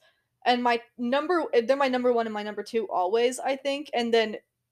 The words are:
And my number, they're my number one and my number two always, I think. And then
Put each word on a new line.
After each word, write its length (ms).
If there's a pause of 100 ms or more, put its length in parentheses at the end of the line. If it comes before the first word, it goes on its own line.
(460)
And 160
my 180 (180)
number, 460 (220)
they're 100
my 120
number 260
one 140
and 60
my 100
number 180
two 280
always, 500
I 160
think. 380
And 200
then 240 (340)